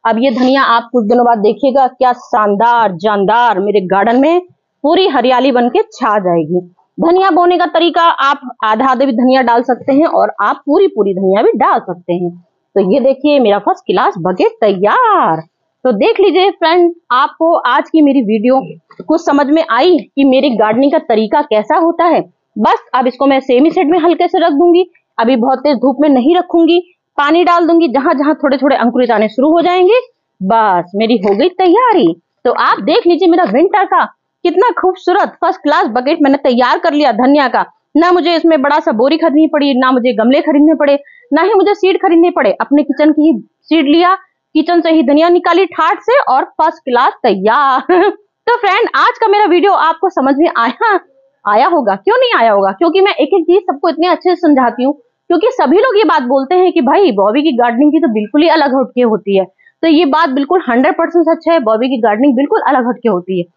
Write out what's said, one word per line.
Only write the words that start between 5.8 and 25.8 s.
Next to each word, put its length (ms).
छा 260
जाएगी। 420
धनिया 320
बोने 280
का 100
तरीका, 340
आप 380
आधा 220
आधा 180
भी 80
धनिया 300
डाल 200
सकते 300
हैं 140
और 340
आप 260
पूरी 220
पूरी 260
धनिया 280
भी 160
डाल 220
सकते 320
हैं। 180
तो 160
ये 80
देखिए 400
मेरा 180
first 280
class 320
bucket 420
तैयार। 840
तो 80
देख 280
लीजिए 300
friend, 420
आपको 460
आज 320
की 120
मेरी 200
वीडियो 380
कुछ 160
समझ 260
में 240
आई 280
कि 260
मेरी 320
gardening 360
का 140
तरीका 380
कैसा 320
होता 300
है। 140
बस 280
अब 120
इसको 200
मैं 140
semi 300
set 200
में 80
हल्के 300
से 100
रख 160
दूंगी। 300
अभी 180
बहुत 220
तेज 180
धूप 240